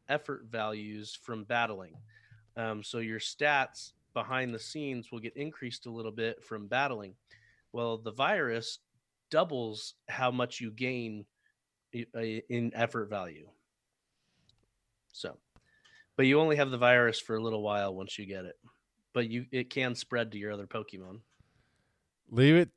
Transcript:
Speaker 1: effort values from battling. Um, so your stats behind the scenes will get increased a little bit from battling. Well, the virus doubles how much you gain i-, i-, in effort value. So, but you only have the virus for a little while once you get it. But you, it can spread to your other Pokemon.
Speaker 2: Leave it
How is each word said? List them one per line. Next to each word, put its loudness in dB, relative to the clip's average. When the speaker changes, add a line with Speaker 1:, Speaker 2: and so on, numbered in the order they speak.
Speaker 1:
effort -4
values -6
from -8
battling. -2
Um, -4
so -8
your -4
stats 0
behind -2
the -6
scenes -8
will -10
get -10
increased -8
a -8
little -8
bit -4
from -10
battling. -2
Well, -2
the -8
virus 0
doubles 0
how 0
much -2
you -6
gain -6
i-, -6
i-, -4
in 0
effort -2
value. -8
So, -10
but 8
you 8
only 6
have 4
the -2
virus 8
for -4
a -2
little -2
while 0
once -8
you -10
get -8
it. -12
But 0
you, -4
it -2
can 0
spread -2
to -10
your -6
other -8
Pokemon. -10
Speaker 2:
Leave 8
it 8